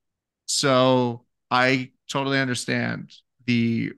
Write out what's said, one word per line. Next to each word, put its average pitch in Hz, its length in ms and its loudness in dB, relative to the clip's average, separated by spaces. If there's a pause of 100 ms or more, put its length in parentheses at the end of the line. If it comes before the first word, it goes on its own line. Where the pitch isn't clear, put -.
(440)
So 127 800 2 (260)
I 127 420 2 (160)
totally 139 300 -2
understand 123 720 -4 (360)
the, 117 520 0